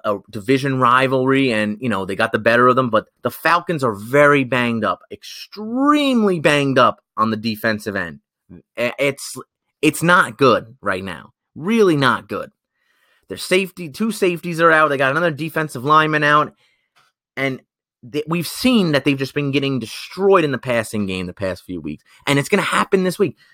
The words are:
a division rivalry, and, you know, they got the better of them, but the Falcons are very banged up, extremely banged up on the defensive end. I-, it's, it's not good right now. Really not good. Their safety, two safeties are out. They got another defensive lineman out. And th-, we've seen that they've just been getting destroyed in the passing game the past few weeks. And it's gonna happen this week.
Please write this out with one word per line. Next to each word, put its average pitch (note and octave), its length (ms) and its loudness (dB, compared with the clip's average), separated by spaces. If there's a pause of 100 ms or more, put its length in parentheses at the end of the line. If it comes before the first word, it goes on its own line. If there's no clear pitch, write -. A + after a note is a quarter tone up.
a G#2 140 -2 (100)
division C3 520 0
rivalry, C3 680 2
and, G#2+ 300 -2
you B2+ 80 -4
know, F#2+ 160 -2
they G2 100 -6
got A2+ 160 0
the A#2 80 0
better A#2+ 300 4
of B2 80 4
them, C3 140 0
but G#2+ 160 0 (160)
the C#3 80 -2
Falcons E3 520 0
are A#2 120 0
very C#3 500 4
banged A#2+ 400 -2
up, F#2 160 -2 (100)
extremely A#3+ 1300 -2
banged C#3+ 380 2
up A#2 240 2 (140)
on A2 140 0
the G#2+ 80 -4
defensive G#2+ 580 -4
end. E2 240 -8 (560)
I-, - 220 -4
it's, C#3 360 -4 (460)
it's D3+ 220 0
not E3 340 2
good A2 460 2
right F#2+ 200 -4
now. F2 300 -14 (220)
Really F#3 420 2
not A#2 320 0
good. F2 220 -8 (800)
Their F#3 100 -10
safety, F3+ 500 -4
two G#3+ 220 -4
safeties F3 500 -4
are E3+ 100 6
out. D#3 180 4
They C#3 100 -2
got C3+ 140 0
another E3+ 180 0
defensive D3+ 540 -6
lineman D#3 400 2
out. D3 300 2 (800)
And C3+ 280 -6 (500)
th-, D3 160 -6
we've E3+ 180 -4
seen G#3+ 460 0
that C3+ 140 0
they've C#3+ 100 2
just C3+ 180 -6
been C#3+ 180 -2
getting C3+ 260 -2
destroyed F#3 640 0
in C#3+ 80 -2
the A#2+ 60 -4
passing A2+ 480 -4
game F#2 180 -6
the F2+ 80 -10
past F#2 320 -6
few F2+ 160 -10
weeks. D2+ 240 -12 (220)
And C#3 120 0
it's C#3+ 120 -4
gonna G3+ 100 2
happen F#3+ 440 0
this F3+ 140 -4
week. F#3 200 -2 (160)